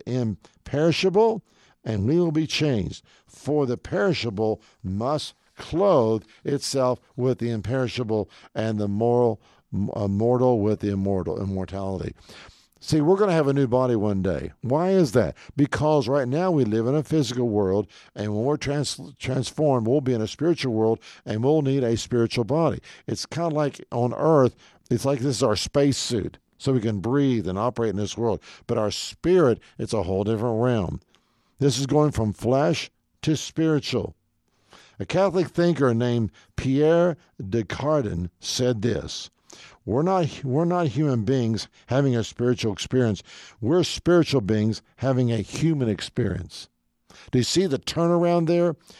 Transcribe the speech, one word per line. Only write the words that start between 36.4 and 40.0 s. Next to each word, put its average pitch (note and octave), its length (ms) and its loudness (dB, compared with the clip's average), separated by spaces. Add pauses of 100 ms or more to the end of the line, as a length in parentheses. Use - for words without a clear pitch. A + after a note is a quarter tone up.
Pierre D#3+ 640 2 (260)
Descartes G#2 840 -2 (120)
said B2 420 -2
this, F#2 480 -4 (560)
we're A#2+ 160 0